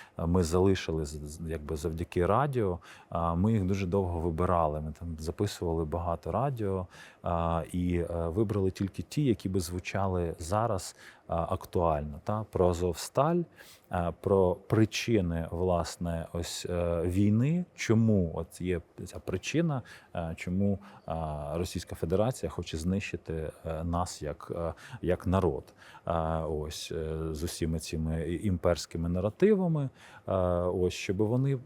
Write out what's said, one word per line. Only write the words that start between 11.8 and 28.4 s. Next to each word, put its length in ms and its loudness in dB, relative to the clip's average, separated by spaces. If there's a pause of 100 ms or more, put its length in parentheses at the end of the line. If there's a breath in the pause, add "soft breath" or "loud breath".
та? 280 -2
Про 180 4
Азовсталь, 720 0 (480 loud breath)
а, 220 0
про 440 4
причини, 960 2
власне, 840 0
ось, 360 -6
е, 320 0
війни, 640 2 (100)
чому 600 4
от 260 -8
є 200 0 (240)
ця 140 -12
причина, 600 -2 (340 loud breath)
е, 220 -4
чому, 420 0 (260 loud breath)
а, 520 -4
Російська 380 -4
Федерація 540 0
хоче 280 -8
знищити, 760 -4 (140)
е, 180 -4
нас 380 -2
як, 340 -8
е, 180 -4 (280 loud breath)
як 260 0
народ, 460 2 (340 loud breath)
е, 40 0 (380)
ось, 460 -6
е, 380 -4
з 100 -6
усіма 360 -2
цими 420 -2
і-, 260 -2